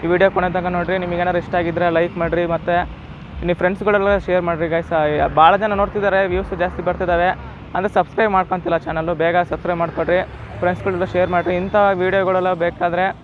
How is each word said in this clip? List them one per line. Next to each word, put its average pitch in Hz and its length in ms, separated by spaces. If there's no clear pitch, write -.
ಈ - 100
ವಿಡಿಯೋ 185 220
ಕೊನೆ 180 200
ತನಕ 180 220
ನೋಡಿರಿ. 175 260
ನಿಮಗೇನಾದ್ರು 175 400
ಇಷ್ಟ - 160
ಆಗಿದ್ರೆ 170 260
ಲೈಕ್ 170 240
ಮಾಡಿರಿ, 170 320
ಮತ್ತು 170 220
ನಿಮ್ಮ 170 200
ಫ್ರೆಂಡ್ಸ್ಗಳೆಲ್ಲ 196 520
ಶೇರ್ 180 200
ಮಾಡಿರಿ 170 260
ಗೈಸ್. 165 200
ಭಾಳ 165 140
ಜನ 214 180
ನೋಡ್ತಿದ್ದಾರೆ, 196 400
ವ್ಯೂಸ್ 185 200
ಜಾಸ್ತಿ 180 260
ಬರ್ತಿದ್ದಾವೆ, 180 400
ಅಂದರೆ 190 220
ಸಬ್ಸ್ಕ್ರೈಬ್ 208 400
ಮಾಡ್ಕೊತಿಲ್ಲ 175 400
ಚಾನಲ್ಲು, 160 260
ಬೇಗ 170 140
ಸಬ್ಸ್ಕ್ರೈಬ್ 170 320
ಮಾಡ್ಕೊಳ್ರಿ, 170 360
ಫ್ರೆಂಡ್ಸ್ಗಳೆಲ್ಲ 180 540
ಶೇರ್ 180 200
ಮಾಡಿರಿ. 175 280
ಇಂಥ 190 140
ವಿಡಿಯೋಗಳೆಲ್ಲ 185 520
ಬೇಕಾದರೆ 175 400